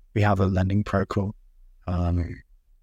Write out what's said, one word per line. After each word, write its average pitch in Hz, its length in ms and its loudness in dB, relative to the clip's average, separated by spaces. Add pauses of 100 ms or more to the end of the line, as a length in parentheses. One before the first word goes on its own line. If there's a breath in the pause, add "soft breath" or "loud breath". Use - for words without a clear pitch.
(140)
We 107 80 0
have 104 180 4
a 98 60 4
lending 95 400 0
protocol, 98 500 -2 (500)
um, 87 560 -2 (420)